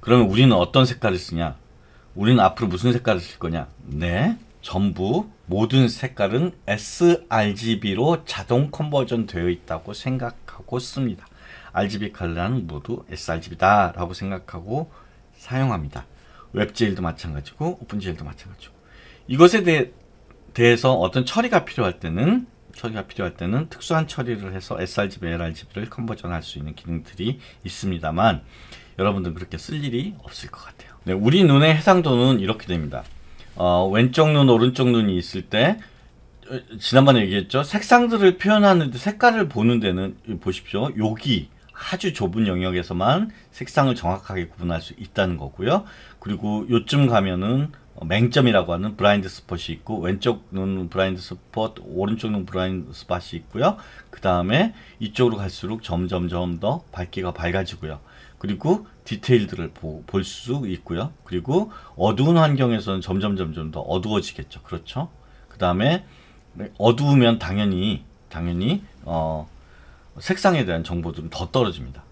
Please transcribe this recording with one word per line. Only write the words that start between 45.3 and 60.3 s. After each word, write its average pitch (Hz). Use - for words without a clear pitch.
거고요. 101
그리고 107
요쯤 127
가면은 110
맹점이라고 104
하는 104
블라인드 101
스폿이 -
있고, -
왼쪽 98
눈 95
블라인드 95
스폿, 110
오른쪽 107
눈 101
블라인드 92
스팟이 -
있고요. 139
그 -
다음에 98
이쪽으로 110
갈수록 101
점점점 87
더 123
밝기가 90
밝아지고요. 85
그리고 147
디테일들을 101
보-, 80
볼 98
수 131